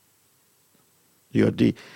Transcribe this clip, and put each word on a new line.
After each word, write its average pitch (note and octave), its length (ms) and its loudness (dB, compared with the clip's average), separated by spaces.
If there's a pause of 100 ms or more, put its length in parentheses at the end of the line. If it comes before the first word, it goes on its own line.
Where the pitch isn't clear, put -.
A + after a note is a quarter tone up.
(1300)
διότι A2 400 0 (220)